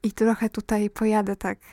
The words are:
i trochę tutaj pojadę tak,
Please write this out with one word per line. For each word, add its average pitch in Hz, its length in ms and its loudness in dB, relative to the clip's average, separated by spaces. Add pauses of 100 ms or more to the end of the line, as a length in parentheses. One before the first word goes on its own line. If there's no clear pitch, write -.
i 214 80 0
trochę 220 380 2
tutaj 208 400 -2
pojadę 208 460 0
tak, 196 240 -6 (140)